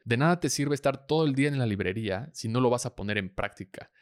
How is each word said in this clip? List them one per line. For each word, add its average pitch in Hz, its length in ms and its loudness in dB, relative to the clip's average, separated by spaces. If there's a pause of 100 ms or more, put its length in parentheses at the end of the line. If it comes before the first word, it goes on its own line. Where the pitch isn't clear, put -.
De 117 120 2
nada 170 240 4
te 151 80 0
sirve 143 260 0
estar 135 320 -2
todo 156 180 2
el 139 100 2
día 139 140 2
en 143 100 0
la 123 80 2
librería 101 640 -2
si - 160 -8
no 117 120 0
lo 127 100 4
vas 123 160 0
a 120 100 -8
poner 104 220 -2
en 95 140 -4
práctica. - 580 -10 (120)